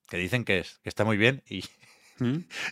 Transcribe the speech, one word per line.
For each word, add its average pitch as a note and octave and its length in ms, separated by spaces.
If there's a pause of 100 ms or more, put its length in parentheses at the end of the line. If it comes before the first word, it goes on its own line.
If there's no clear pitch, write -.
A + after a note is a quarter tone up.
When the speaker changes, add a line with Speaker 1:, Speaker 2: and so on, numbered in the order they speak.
Speaker 1:
que F2+ 100
dicen F#2 280
que F#2+ 140
es, - 240
que - 60
está - 140
muy G#2+ 140
bien B2 320
y, F#2+ 140 (280)
<laughs> - 280
Speaker 2:
¿Mm? C3 220 (300)